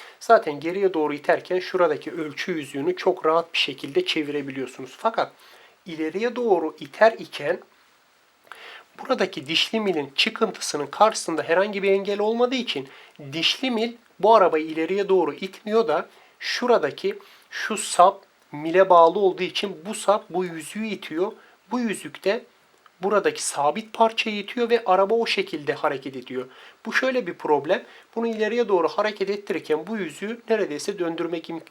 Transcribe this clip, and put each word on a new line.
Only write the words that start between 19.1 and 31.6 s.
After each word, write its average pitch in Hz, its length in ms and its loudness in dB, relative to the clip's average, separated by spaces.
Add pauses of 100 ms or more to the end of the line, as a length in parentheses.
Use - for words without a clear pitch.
olduğu 180 240 2
için 185 340 -4 (100)
bu 214 80 -8
sap 208 360 0
bu 185 140 -2
yüzüğü 170 420 -8
itiyor. 190 460 -6 (380)
Bu 247 100 -2
yüzük 190 440 -6
de 220 200 -2 (580)
buradaki 180 400 2
sabit 151 500 -2
parçayı 226 440 0
itiyor 226 340 -4
ve 233 160 4
araba 196 280 4
o 233 120 2
şekilde 151 460 -2
hareket 135 440 -4
ediyor. 127 300 -8 (400)
Bu 220 60 -8
şöyle 254 340 0
bir - 80 -8
problem. 156 500 0 (320)
Bunu 233 100 -2
ileriye 220 420 -2
doğru 170 200 4
hareket 208 420 -2
ettirirken 160 560 -4
bu 220 100 -6
yüzüğü 202 520 -8
neredeyse 180 500 -2
döndürmek 165 520 -4
im-, 165 100 -10 (100)